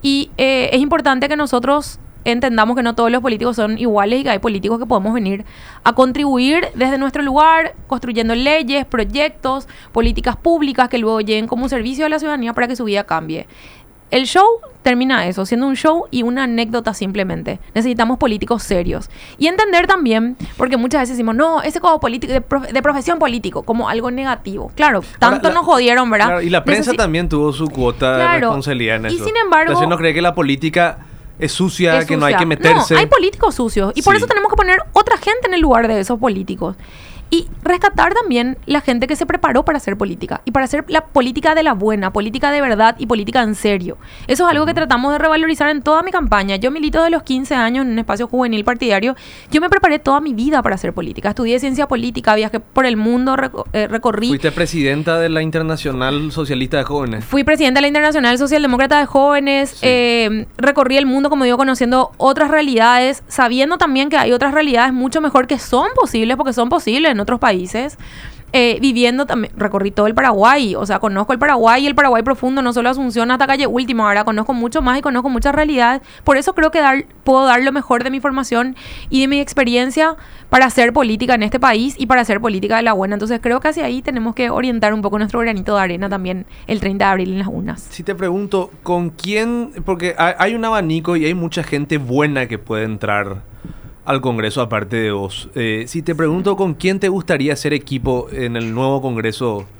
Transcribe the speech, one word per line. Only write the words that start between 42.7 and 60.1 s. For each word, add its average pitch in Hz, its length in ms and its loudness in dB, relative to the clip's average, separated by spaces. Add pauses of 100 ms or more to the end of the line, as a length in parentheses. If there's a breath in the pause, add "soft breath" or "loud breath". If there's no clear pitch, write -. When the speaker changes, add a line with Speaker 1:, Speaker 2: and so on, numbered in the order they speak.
Speaker 1:
y 247 80 -6
política 226 360 0
en 214 120 -2
serio. 190 420 -2 (300 loud breath)
Eso 277 180 2
es 349 60 4
algo 302 160 2
que 339 60 -2
Speaker 2:
Ujú. - 80 -2
Speaker 1:
tratamos 269 320 0
de 294 60 0
revalorizar 311 520 2
en 302 100 -2
toda 311 220 2
mi 359 80 -4
campaña. 208 460 0
Yo 240 140 0
milito 311 320 0
de 330 60 2
los 330 140 0
quince 262 320 -4
años 254 320 0
en 240 60 -2
un 226 60 -2
espacio 226 300 -4
juvenil 233 360 -2
partidario. 240 520 0 (340 loud breath)
Yo 302 120 2
me 359 80 0
preparé 349 280 4
toda 285 220 0
mi 302 140 -4
vida 262 260 0
para 220 140 0
hacer 175 180 -6
política. - 380 -6
Estudié 233 280 0
ciencia 277 300 -2
política, 233 460 0
viajé 214 260 -2
por - 240 0
el 240 140 0
mundo, 247 360 0
reco-, 262 380 -4
eh, 214 160 -2
recorrí. 220 400 -2
Speaker 2:
Fuiste 208 240 0
presidenta 156 640 0
de 165 120 0
la 160 100 0
Internacional 151 920 -2
Socialista 135 440 -4
de 135 80 0
Jóvenes. 123 400 -4
Speaker 1:
Fui 269 200 0
presidenta 277 340 2
de 277 40 4
la 285 60 2
Internacional 294 480 2
Socialdemócrata 277 600 2
de 285 80 2
Jóvenes. 277 640 2
Speaker 2:
Sí. - 80 -18 (100)
Speaker 1:
Eh, 233 580 0 (120)